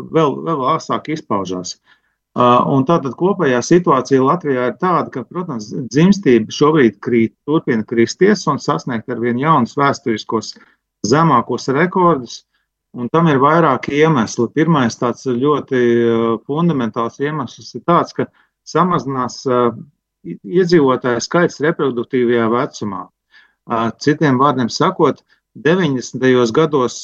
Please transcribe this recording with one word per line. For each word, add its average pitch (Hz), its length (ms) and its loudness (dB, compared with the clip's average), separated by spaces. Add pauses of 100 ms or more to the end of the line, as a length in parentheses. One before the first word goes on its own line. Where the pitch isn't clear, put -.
vēl, 156 400 0
vēl 156 180 -4 (120)
asāk 120 420 -6
izpaužās. 92 640 -8 (560)
Uh, 123 340 4
un 135 160 2
tātad 135 320 -2
kopējā 160 480 0
situācija 139 560 2
Latvijā 135 480 0
ir 113 80 -10
tāda, 160 320 -2
ka, 120 160 -10
protams, 127 480 -10 (160)
dzimstība 156 640 4
šobrīd 147 480 2
krīt, 117 320 0 (160)
turpina 143 320 0
kristies 151 640 2
un 143 160 -2
sasniegt 143 480 -6
arvien 120 320 -4
jaunus 147 320 0
vēsturiskos 117 800 -2 (500)
zemākos 127 720 2
rekordus, 156 680 0 (560)
un 120 160 -6
tam 165 160 4
ir 135 120 4
vairāki 143 600 2
iemesli. 131 520 2
Pirmais 147 440 2
tāds 120 300 -4
ļoti, 131 540 0 (260)
uh, 117 200 2 (200)
fundamentāls 131 760 -2
iemesls 139 540 -8
ir 120 100 -12
tāds, 170 320 0
ka 127 100 -4 (400)
samazinās, 135 800 -2
uh, 123 260 2 (540)
i-, 170 140 -12 (200)
iedzīvotāju 131 640 2
skaits 170 400 -2
reproduktīvajā 123 920 0
vecumā. 120 540 -6 (600)
Uh, 113 220 -2 (100)
citiem 143 420 2
vārdiem 127 300 0
sakot, 160 500 0 (340)
deviņdesmitajos 127 960 0
gados, 147 500 0